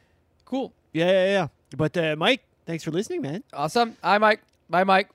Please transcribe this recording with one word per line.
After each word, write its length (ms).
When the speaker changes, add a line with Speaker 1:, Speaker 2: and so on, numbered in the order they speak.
Speaker 1:
Cool. 240
Speaker 2:
Yeah, 180
yeah, 200
yeah. 180
But, 220
euh, 180
Mike, 260
thanks 160
for 100
listening, 280
man. 180
Speaker 1:
Awesome. 420
Hi, 160
Mike. 220
Bye, 160
Mike. 300